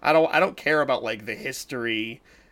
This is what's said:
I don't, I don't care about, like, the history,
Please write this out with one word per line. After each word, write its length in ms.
I 120
don't, 200
I 60
don't 180
care 240
about, 220
like, 220
the 100
history, 840